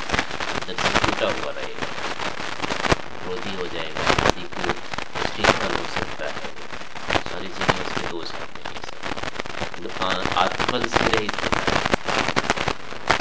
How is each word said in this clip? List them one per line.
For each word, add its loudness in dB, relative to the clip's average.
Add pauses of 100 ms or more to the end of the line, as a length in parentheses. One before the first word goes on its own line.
(520)
अंदर -2
से 2
टूटा 2
हुआ 0
रहेगा, -4 (1300)
क्रोधी -4
हो -2
जाएगा, 2
किसी 0
को -2 (300)
श्रीफल 4
हो -2
सकता -2
है, -2 (680)
सारी -4
चीजें 0
उसके -2
दोष -4
आते -6
हैं। -6
सब, -4
आ-, 2
आत्मबल 2
से 4
रहित 4
होता 0
है, 0 (1600)